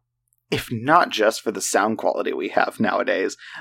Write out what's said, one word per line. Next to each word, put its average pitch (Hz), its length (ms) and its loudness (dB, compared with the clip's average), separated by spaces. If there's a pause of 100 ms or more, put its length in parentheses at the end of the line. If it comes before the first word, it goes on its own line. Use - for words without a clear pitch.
(500)
if 135 200 -2
not 135 400 2
just 107 300 2
for 113 100 -4
the 95 100 -6
sound 110 380 0
quality - 340 0
we - 180 -4
have - 280 0
nowadays, 98 580 0 (240)